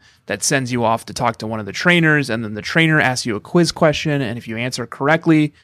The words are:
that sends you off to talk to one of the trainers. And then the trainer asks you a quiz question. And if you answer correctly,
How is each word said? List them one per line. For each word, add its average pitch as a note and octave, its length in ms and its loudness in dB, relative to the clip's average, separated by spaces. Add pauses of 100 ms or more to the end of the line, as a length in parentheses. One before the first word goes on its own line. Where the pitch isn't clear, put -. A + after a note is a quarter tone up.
(260)
that - 160 -6
sends C3 300 -2
you A#2+ 120 0
off A2+ 220 0
to - 80 -14
talk A#2 240 -2
to A2+ 80 -8
one A2 140 -6
of G2+ 60 -10
the G2 60 -10
trainers. D#3+ 560 2
And A#2 160 -4
then G#2+ 100 -8
the G#2 80 -8
trainer D#3+ 380 2
asks B2+ 240 0
you G#2 120 -2
a G#2 40 -6
quiz E3+ 300 2
question. D3+ 500 0
And A#2+ 160 -4
if A#2 120 -12
you A2 80 -6
answer B2 300 -4
correctly, D#3 760 2